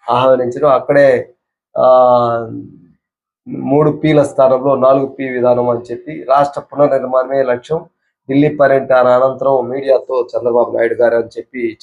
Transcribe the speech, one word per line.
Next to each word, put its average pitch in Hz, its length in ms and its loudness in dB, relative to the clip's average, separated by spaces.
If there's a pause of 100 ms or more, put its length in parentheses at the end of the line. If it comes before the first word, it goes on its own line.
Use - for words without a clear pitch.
(100)
ఆహ్వానించడం. 127 600 0
అక్కడే, 135 640 2 (440)
ఆ, 131 60 2 (1600)
మూడు 135 420 0
పీల 151 320 2
స్థానంలో 131 540 0
నాలుగు 135 300 2
పీ 135 220 -8
విధానం 123 400 0
అని 120 120 -2
చెప్పి, 143 480 -14
రాష్ట్ర 143 320 0
పునర్నిర్మాణమే 135 800 -2
లక్ష్యం, 127 360 -4 (520)
ఢిల్లీ 147 260 2
పర్యటన 131 520 2
అనంతరం 127 600 0
మీడియాతో 131 680 -2
చంద్రబాబు 117 400 -2
నాయుడు 113 180 -2
గారు 117 220 0
అని 117 120 -4 (100)
చెప్పి 117 440 -8